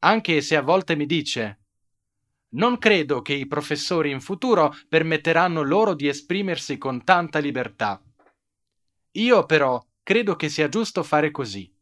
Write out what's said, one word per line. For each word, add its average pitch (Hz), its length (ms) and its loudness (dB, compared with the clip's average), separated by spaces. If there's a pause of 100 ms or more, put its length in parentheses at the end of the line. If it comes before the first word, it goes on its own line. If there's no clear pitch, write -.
Anche 190 420 2
se - 140 0
a 147 40 4
volte 170 360 0
mi 147 100 -2
dice, 135 540 -4 (880)
"Non 226 260 0
credo 151 460 2
che 143 100 -4
i 139 140 -4
professori 147 640 -2
in 135 100 -6
futuro 190 540 2 (120)
permetteranno 160 760 0
loro 185 320 2
di 143 140 -2
esprimersi 170 680 -4
con 127 280 -6
tanta 175 340 2
libertà." 120 640 -4 (1080)
Io 220 340 4
però 135 360 2 (200)
credo 202 340 0
che 151 140 -4
sia 151 180 0
giusto 214 340 -2
fare 151 280 0
così. 101 400 -10 (120)